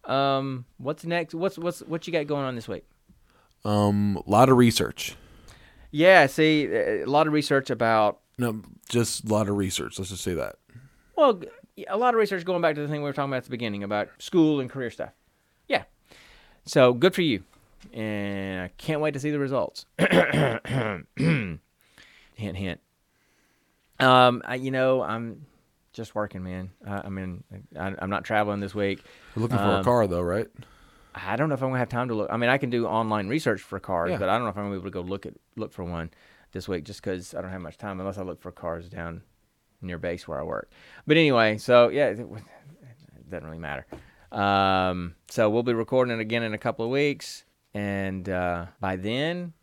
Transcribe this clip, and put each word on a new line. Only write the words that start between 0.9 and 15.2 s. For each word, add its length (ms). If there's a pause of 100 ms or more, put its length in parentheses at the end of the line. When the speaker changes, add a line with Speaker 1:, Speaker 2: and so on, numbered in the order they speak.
Speaker 1:
next? 300
What's, 240
what's, 220
what 260
you 60
got 160
going 160
on 100
this 140
week? 160 (800)
Speaker 2:
Um, 600
a 60
lot 200
of 60
research. 600 (760)
Speaker 1:
Yeah, 360
see, 400
a 400
lot 200
of 60
research 380
about 500 (180)
Speaker 2:
No, 220 (280)
just 360
a 40
lot 200
of 80
research. 420
Let's 120
just 120
say 120
that. 220 (600)
Speaker 1:
Well, 180
g-, 540
a 80
lot 160
of 80
research 240
going 160
back 140
to 80
the 60
thing 120
we 80
were 60
talking 160
about 80
at 60
the 60
beginning 320
about 260 (100)
school 420
and 80
career 220
stuff. 220 (560)